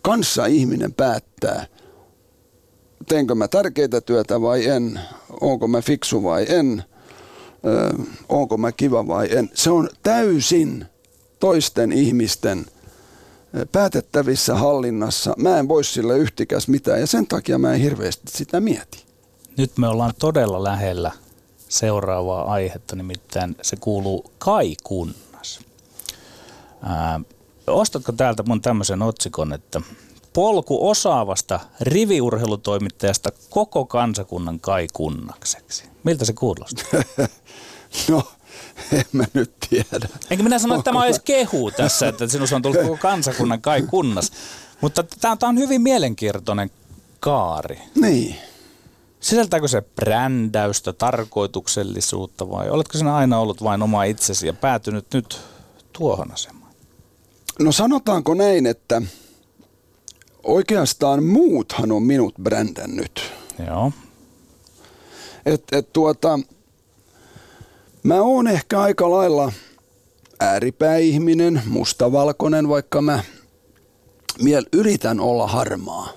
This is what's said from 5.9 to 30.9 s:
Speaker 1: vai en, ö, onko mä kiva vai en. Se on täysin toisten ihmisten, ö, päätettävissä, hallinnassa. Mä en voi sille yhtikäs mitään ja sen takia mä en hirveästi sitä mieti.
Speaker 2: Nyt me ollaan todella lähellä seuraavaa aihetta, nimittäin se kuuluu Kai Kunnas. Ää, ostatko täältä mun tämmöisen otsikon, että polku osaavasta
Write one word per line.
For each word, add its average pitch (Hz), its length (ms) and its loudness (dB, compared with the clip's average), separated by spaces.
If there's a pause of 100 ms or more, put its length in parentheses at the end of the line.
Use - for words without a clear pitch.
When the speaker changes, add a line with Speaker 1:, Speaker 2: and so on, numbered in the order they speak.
Speaker 1:
vai 87 260 0
en, 135 340 2 (800)
ö, - 240 2 (400)
onko 120 280 0
mä 117 140 0
kiva 123 360 0
vai 98 240 0
en. 113 220 0
Se - 180 0
on 170 180 2 (140)
täysin 175 840 2 (540)
toisten 151 520 2
ihmisten, 117 760 0 (920)
ö, 127 140 -4
päätettävissä, 143 840 0
hallinnassa. 120 840 0
Mä 156 220 2
en 135 80 0
voi 151 160 4
sille 120 340 0
yhtikäs - 500 0
mitään - 320 2
ja - 80 0
sen 226 200 0
takia - 300 -2
mä 131 160 2
en 127 80 2
hirveästi 135 420 -2 (140)
sitä 170 220 -4
mieti. - 440 -4 (540)
Speaker 2:
Nyt 135 200 -2
me 120 100 2
ollaan 113 320 0
todella 117 440 2
lähellä 95 480 -2 (580)
seuraavaa 95 840 -2
aihetta, 95 420 -4
nimittäin 92 680 -8
se - 140 -6
kuuluu 98 640 -4
Kai 185 440 0
Kunnas. - 760 -10 (1200)
Ää, 80 360 -4 (480)
ostatko 156 440 -2
täältä 117 320 -2
mun 110 180 0
tämmöisen 101 400 -2
otsikon, 87 520 -4
että 80 280 -8 (520)
polku 185 560 0
osaavasta 110 720 0 (220)